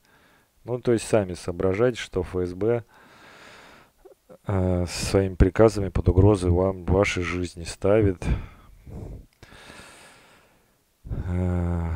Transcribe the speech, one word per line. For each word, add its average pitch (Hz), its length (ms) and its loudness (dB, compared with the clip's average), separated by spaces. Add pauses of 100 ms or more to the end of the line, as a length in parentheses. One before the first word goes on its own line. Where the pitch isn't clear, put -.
(640)
Ну, 120 160 -8
то 123 120 0
есть 110 140 0
сами 95 280 0
соображайте, 95 640 -2
что - 220 -6
Ф 82 120 -10
С 90 200 -4
Б, 113 280 -2 (1600)
э, 92 420 -2
со - 180 -8
своими 95 300 0
приказами 101 520 4
под 90 200 0
угрозу 92 440 4
вам 92 320 0
вашей 92 380 2
жизни 87 420 -6
ставит. 98 600 0 (2750)
Э, 90 920 -4